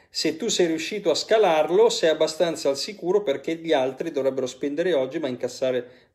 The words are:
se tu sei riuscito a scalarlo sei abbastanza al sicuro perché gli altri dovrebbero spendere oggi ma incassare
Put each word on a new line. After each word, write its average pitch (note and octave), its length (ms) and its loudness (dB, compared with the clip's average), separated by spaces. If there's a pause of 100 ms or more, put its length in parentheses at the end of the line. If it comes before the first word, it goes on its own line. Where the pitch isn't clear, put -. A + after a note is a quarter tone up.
(100)
se D#3 260 -4
tu A#3 120 -4
sei F3+ 180 2
riuscito E3 440 -2
a D3 40 2
scalarlo F#3 760 4
sei E3 220 2
abbastanza D#3 580 0
al C#3 80 0
sicuro G3+ 460 -2
perché D#3 340 -2
gli E3 160 -2
altri C3+ 380 0
dovrebbero C3 360 -2
spendere D3 460 -2
oggi C3+ 260 -2
ma D3+ 100 -4
incassare B2+ 880 -4